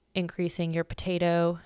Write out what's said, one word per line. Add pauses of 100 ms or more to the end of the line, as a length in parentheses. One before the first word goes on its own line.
(140)
increasing
your
potato,